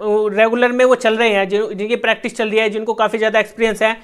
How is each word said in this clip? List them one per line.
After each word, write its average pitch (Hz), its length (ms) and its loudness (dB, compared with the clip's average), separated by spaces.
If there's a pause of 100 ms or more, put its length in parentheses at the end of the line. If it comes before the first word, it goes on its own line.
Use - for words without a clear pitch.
(400)
रेगुलर 233 320 2
में 254 140 2
वो 254 100 6
चल 226 220 0
रहे 226 120 2
हैं, 196 200 0
जिन-, 214 240 -2
जिनकी 214 220 -2
प्रैक्टिस 226 400 -4
चल 220 140 -2
रही 214 100 2
है, 220 100 2
जिनको 220 240 -4
काफ़ी 220 240 -2
ज़्यादा 220 220 0
एक्सपीरियंस 214 420 -2
है, 220 220 0